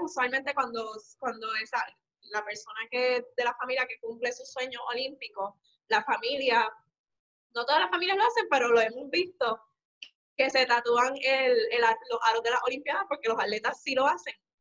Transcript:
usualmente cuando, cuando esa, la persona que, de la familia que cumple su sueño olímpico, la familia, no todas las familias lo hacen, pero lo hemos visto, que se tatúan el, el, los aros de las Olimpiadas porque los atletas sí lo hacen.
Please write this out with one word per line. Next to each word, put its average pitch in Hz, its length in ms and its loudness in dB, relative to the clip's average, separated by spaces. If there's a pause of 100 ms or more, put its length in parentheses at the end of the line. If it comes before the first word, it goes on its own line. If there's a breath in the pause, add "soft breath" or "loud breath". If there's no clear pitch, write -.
usualmente 269 500 -2
cuando, 233 400 -4 (260)
cuando 220 280 -6 (160)
esa, 240 160 -6 (540)
la 208 120 -4
persona 208 360 -10 (100)
que, 247 340 0 (120)
de 247 80 0
la 247 100 0
familia 254 320 -2
que 254 140 -14
cumple 233 320 -6
su 254 120 -14
sueño 254 340 -8 (140)
olímpico, 247 680 -8 (300)
la 214 160 4
familia, 240 640 2 (840)
no 233 100 -4
todas 294 160 4
las 359 100 0
familias 359 280 0
lo 427 60 4
hacen, 466 260 0
pero 247 180 4
lo 233 120 6
hemos 247 300 -2
visto, 277 480 -2 (800)
que 269 140 2
se 269 160 4
tatúan 240 500 4
el, 262 360 2 (200)
el, 240 80 2
los 233 480 2
aros 226 140 2
de 233 80 0
las 247 160 2
Olimpiadas 294 420 -2
porque 277 200 -2
los 226 100 0
atletas 214 440 -2
sí 269 120 -4
lo 262 120 4
hacen. 302 280 -2 (260)